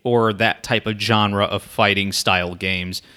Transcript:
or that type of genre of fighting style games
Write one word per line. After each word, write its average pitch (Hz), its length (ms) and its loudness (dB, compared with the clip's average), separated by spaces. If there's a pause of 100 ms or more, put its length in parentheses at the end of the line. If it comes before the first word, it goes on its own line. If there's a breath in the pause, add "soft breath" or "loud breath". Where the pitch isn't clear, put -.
or 117 300 2
that 104 300 0
type 110 240 -2
of 107 120 -4
genre 104 440 2
of 101 180 -2
fighting 98 520 0
style 90 420 0
games 92 460 -6 (160 soft breath)